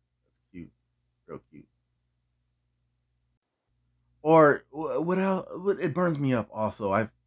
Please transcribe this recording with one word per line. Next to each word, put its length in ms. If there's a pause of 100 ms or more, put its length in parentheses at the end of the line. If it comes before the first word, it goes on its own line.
(280)
that's 240
cute. 180 (560)
Real 140 (100)
cute. 160 (2500)
Or 480
wh-, 340
what 140
else? 360
What, 260
it 140
burns 240
me 160
up 180
also. 400
I've, 180 (160)